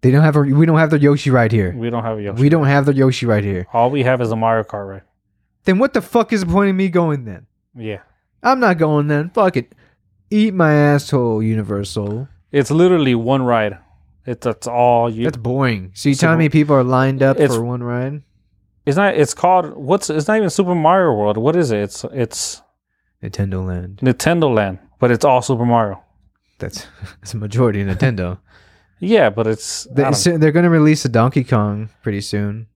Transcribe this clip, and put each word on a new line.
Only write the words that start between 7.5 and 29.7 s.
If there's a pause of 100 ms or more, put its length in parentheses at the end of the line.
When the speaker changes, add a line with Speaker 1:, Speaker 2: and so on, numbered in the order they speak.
Speaker 2:
Yeah. (440)
Speaker 1:
I'm
not
going
then.
Fuck
it. (560)
Eat
my
asshole,
Universal. (220)
Speaker 2:
It's
literally
one
ride. (480)
It's,
that's
all
you
Speaker 1:
That's
boring.
So
you
Speaker 2:
It's
Speaker 1:
telling
Speaker 2:
a,
Speaker 1:
me
people
are
lined
up
Speaker 2:
it's,
Speaker 1:
for
one
ride? (640)
Speaker 2:
it's
not,
it's
called,
what's,
it's
not
even
Super
Mario
World.
What
is
it?
It's,
it's (600)
Speaker 1:
Nintendo
Land.
Speaker 2:
Nintendo
Land, (200)
but
it's
all
Super
Mario. (560)
Speaker 1:
That's, (180)
<laughs>
that's
a
majority
of
Nintendo.
Speaker 2:
<laughs> (540)
Yeah,
but
it's,